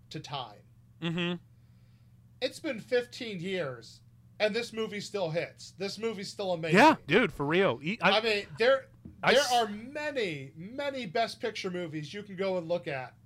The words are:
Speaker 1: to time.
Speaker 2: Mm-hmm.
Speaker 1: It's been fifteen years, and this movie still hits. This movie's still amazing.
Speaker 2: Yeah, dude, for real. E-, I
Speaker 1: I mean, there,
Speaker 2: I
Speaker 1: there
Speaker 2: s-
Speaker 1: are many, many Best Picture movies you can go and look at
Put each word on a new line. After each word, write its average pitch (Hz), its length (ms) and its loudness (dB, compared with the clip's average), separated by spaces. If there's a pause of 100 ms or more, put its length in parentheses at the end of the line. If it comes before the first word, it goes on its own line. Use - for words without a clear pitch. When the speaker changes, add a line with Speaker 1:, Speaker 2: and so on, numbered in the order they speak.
(120)
Speaker 1:
to 160 80 -8
time. 120 400 -10 (420)
Speaker 2:
Mm-hmm. 170 320 -2 (1080)
Speaker 1:
It's 262 180 -6
been 262 200 -6
fifteen 240 600 -4
years, 156 600 -6 (380)
and 208 160 4
this 233 180 -4
movie 214 260 -4
still 185 320 -2
hits. - 480 -4
This 196 180 -6
movie's 202 320 -4
still 190 240 -4
amazing. 165 240 4
Speaker 2:
Yeah, 285 180 10 (120)
dude, 190 260 4
for 143 120 -4
real. 156 360 4
E-, 180 200 -4
I 196 180 6
Speaker 1:
I - 20 0
mean, 214 240 0 (140)
there, 262 260 4 (380)
Speaker 2:
I 165 100 6
Speaker 1:
there 269 80 8
Speaker 2:
s- 254 120 0
Speaker 1:
are 233 140 4
many, 220 880 -6
many 254 520 -6
Best 220 340 -2
Picture 214 300 -6
movies 160 420 -6
you 208 100 -10
can 202 120 -14
go 190 220 0
and 165 100 -4
look 175 200 -2
at 131 260 -6 (120)